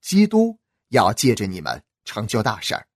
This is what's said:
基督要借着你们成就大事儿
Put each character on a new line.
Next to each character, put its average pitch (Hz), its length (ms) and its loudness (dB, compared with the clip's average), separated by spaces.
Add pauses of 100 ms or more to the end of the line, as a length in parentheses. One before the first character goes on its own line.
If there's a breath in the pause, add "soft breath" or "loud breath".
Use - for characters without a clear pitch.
基 202 240 4
督 220 320 2 (340)
要 107 220 4
借 120 220 2
着 104 140 -6
你 92 120 -10
们 64 220 -8 (220)
成 - 240 -10
就 117 120 -2
大 110 200 -2
事 - 120 -8
儿 - 240 -8